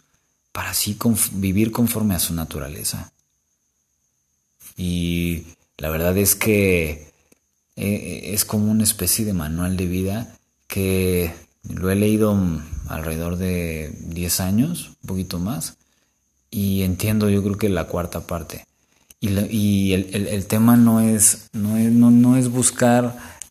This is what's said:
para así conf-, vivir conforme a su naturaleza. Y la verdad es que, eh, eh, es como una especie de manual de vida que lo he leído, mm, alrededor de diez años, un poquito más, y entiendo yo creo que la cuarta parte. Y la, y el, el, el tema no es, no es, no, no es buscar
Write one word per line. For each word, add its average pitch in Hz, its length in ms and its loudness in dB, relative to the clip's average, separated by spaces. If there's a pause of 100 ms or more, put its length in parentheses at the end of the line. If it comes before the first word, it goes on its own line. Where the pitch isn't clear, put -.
(520)
para - 180 -8
así 104 260 -4
conf-, - 380 0
vivir 98 380 0
conforme 110 440 0
a 85 40 -4
su - 140 -4
naturaleza. 82 800 -8 (1700)
Y 85 720 -4 (300)
la 76 120 -6
verdad 85 280 0
es 98 180 2
que, 92 800 2 (640)
eh, - 60 -8
eh, 92 500 -6
es 104 120 -2
como 107 260 0
una 110 140 2
especie 104 400 -2
de 104 80 -2
manual 87 420 -2
de 92 120 -2
vida 95 500 -4 (300)
que 92 680 0 (300)
lo 87 280 -4
he 98 40 2
leído, 107 380 2
mm, 85 300 0 (240)
alrededor 80 480 -6
de 85 640 -4
diez 85 400 -4
años, 117 520 0 (100)
un - 60 -16
poquito 92 320 -6
más, 98 360 -6 (720)
y 98 340 0
entiendo 104 460 0
yo 101 140 2
creo 101 140 -2
que 107 100 0
la 85 200 0
cuarta 85 380 -6
parte. 82 400 -10 (540)
Y 104 100 -2
la, 101 120 0
y 101 500 0
el, 95 220 0
el, 101 140 -2
el 98 200 -4
tema 113 300 6
no 113 240 6
es, 110 500 2
no 107 240 -2
es, 113 160 2
no, 120 200 8
no 123 260 8
es 127 100 2
buscar 120 680 2 (340)